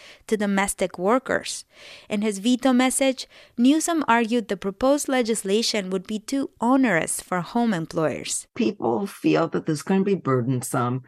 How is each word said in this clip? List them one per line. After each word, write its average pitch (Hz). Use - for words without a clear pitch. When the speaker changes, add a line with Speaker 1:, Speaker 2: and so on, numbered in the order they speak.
Speaker 1:
to 220
domestic 196
workers. 190
In 208
his 208
veto 247
message, 262
Newsom 311
argued 233
the 208
proposed 262
legislation 220
would 185
be 214
too 269
onerous 240
for 180
home 233
employers. 160
Speaker 2:
People 214
feel 160
that -
there's 156
gonna 190
be 202
burdensome, 127